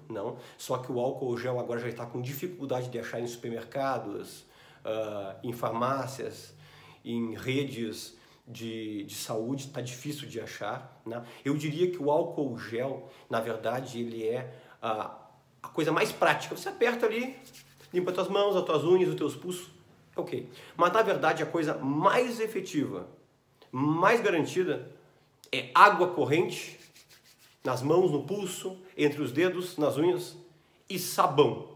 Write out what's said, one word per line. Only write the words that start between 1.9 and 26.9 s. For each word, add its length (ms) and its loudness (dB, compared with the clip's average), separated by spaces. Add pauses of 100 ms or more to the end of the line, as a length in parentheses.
com 160 -8
dificuldade 680 -6
de 100 -6
achar 220 -6
em 60 -4
supermercados, 1160 -6 (400)
ah, 580 -4
em 100 -4
farmácias, 1000 -4 (500)
em 320 -4
redes 840 -4 (320)
de, 540 -8
de 100 -14
saúde, 540 -4
tá 120 -10
difícil 460 -8
de 140 -10
achar, 680 -10
né? 180 -8 (200)
Eu 120 2
diria 320 0
que 140 -4
o 80 2
álcool 480 0
gel, 500 -6 (220)
na 100 0
verdade, 600 -4
ele 260 -4
é 320 -4 (220)
a, 340 -4 (480)
a 60 -12
coisa 240 0
mais 180 2
prática. 460 2
Você 140 -8
aperta 340 2
ali, 320 -2 (560)
limpa 180 0
as 40 0
tuas 140 0
mãos, 280 4
as 80 2
tuas 200 2
unhas, 260 6
os 60 -2
teus 200 -2
pulsos, 320 -8 (480)
ok. 320 -4 (260)
Mas, 200 4
na 80 6
verdade, 400 2
a 40 -2
coisa 300 0
mais 640 2
efetiva, 680 -4 (640)
mais 520 4
garantida, 680 0 (600)
é 220 -2
água 340 10
corrente, 720 0 (840)